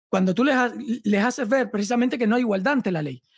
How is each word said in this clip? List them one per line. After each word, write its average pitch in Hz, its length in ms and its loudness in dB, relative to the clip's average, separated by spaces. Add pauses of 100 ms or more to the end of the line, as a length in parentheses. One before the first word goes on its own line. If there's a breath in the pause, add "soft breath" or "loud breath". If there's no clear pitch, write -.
Cuando 185 280 2
tú 233 80 2
les 285 120 4
ha-, 247 160 2 (320)
les 202 200 2
haces 247 260 -2
ver 254 220 0
precisamente 240 480 0
que 233 80 0
no 220 80 2
hay 247 80 2
igualdad 202 300 0
ante 220 180 -2
la 160 100 -2
ley. 135 220 -8 (140 loud breath)